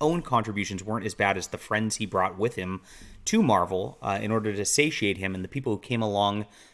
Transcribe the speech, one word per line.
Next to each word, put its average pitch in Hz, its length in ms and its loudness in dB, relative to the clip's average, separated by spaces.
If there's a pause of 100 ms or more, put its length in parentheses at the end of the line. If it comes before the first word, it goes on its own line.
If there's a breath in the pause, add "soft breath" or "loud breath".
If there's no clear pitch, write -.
own 160 220 2
contributions 104 600 0
weren't 107 220 -4
as 107 100 -4
bad 98 220 4
as 90 120 -6
the 95 100 -8
friends 110 380 -2
he 110 100 -4
brought 92 320 0
with 117 160 0
him 92 260 -6 (460 loud breath)
to 226 160 4
Marvel, 95 580 2
uh, 101 220 -2
in 107 80 -2
order 107 240 0
to 101 100 -2
satiate 107 540 2
him 95 160 -4
and 92 100 -6
the 92 40 -8
people 131 260 -4
who 95 40 -4
came 120 220 -2
along, 104 460 2 (280 soft breath)